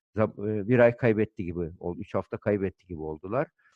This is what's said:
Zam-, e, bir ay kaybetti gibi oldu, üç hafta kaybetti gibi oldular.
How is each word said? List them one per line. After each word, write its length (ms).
Zam-, 340
e, 180
bir 120
ay 180
kaybetti 480
gibi 340
oldu, 200
üç 160
hafta 220
kaybetti 500
gibi 140
oldular. 460